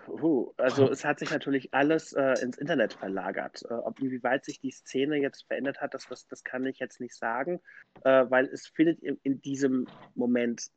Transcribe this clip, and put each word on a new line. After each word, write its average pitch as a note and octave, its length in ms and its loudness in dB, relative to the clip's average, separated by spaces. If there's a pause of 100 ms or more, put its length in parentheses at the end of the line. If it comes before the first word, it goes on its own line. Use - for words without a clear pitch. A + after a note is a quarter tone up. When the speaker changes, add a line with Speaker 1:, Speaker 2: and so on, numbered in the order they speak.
Speaker 1:
hu, C#3+ 480 0
also C3 340 4
Speaker 2:
<laughs> - 20 -2
Speaker 1:
es - 120 -4
hat D3 160 0
sich D#3 100 -6
natürlich C#3 440 -2
alles, D3+ 400 2
äh, C3+ 280 4
ins B2 160 -4
Internet C#3+ 360 2
verlagert. F#2+ 760 -6
Äh, A#2 40 -6
ob, A#2 260 -6
inwieweit B2+ 460 -2
sich - 160 -14
die C3 100 -6
Szene C#3+ 460 -2
jetzt C#3 300 -2
verändert - 340 -4
hat, C#3+ 120 -6
das, - 140 -12
das, - 200 -14
das - 180 -14
kann B2+ 200 -6
ich C3+ 140 -6
jetzt - 220 -10
nicht A#2+ 120 -10
sagen, C3 460 -4 (460)
äh, C3 240 8
weil C3 160 4
es - 220 -10
findet D#3+ 340 2
in, - 220 -6
in C3+ 180 -2
diesem C3 460 0 (280)
Moment A#2+ 600 0